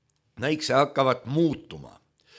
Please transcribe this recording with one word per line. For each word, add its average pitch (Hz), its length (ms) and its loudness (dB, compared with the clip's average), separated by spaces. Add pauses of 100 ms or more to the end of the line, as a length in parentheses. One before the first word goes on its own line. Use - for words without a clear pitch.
(400)
näiks 151 260 -4
see 127 100 2
hakkavat 135 540 2
muutuma. 135 640 -2 (440)